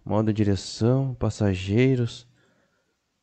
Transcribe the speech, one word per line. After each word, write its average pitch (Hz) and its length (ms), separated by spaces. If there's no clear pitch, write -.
Modo 107 280
direção, 110 840
passageiros. 110 1120